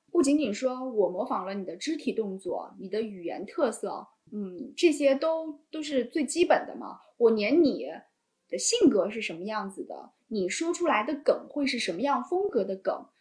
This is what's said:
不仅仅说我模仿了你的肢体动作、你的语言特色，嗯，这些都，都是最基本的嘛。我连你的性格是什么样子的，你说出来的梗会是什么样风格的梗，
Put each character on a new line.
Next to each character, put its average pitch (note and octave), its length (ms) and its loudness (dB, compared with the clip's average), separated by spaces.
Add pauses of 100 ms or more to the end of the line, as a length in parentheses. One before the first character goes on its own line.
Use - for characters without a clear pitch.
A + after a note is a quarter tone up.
(120)
不 F4 100 4
仅 C#4 160 6
仅 B3 160 0
说 B3+ 380 -4
我 G3+ 180 2
模 F#3 160 -4
仿 A3 180 -2
了 F#3+ 120 -6
你 G3 100 -6
的 F3 100 -8
肢 D4+ 220 -4
体 C4 160 -4
动 G3+ 240 -2
作、 F3 420 -6
你 G3 80 -12
的 G3+ 140 -4
语 G3+ 220 -10
言 E3+ 240 -6
特 C4+ 240 0
色， F3 340 -8 (260)
嗯， F#3+ 460 -8
这 E4+ 140 6
些 C#4+ 240 4
都， D#4+ 460 -2 (100)
都 D#4 100 -8
是 C#4+ 240 0
最 D4+ 180 -2
基 E4+ 220 0
本 D4+ 220 2
的 - 80 -12
嘛。 - 240 -12 (180)
我 A3+ 140 6
连 A3+ 320 4
你 G3 240 2 (600)
的 F#3+ 120 -4
性 G#4+ 320 6
格 G3 180 2
是 A3 140 -6
什 F#3 100 -8
么 E3 120 -10
样 G#3 260 -4
子 - 140 -10
的， - 260 -14 (160)
你 G3 200 0
说 E4 240 -2
出 E4+ 140 -2
来 A3+ 180 4
的 C#4+ 120 -2
梗 - 340 2
会 C#4+ 160 -2
是 B3 140 -2
什 F#3 140 -2
么 F3 80 -6
样 B3+ 220 0
风 F#4+ 240 0
格 C#4+ 160 0
的 G3 120 -4
梗， - 320 -4 (140)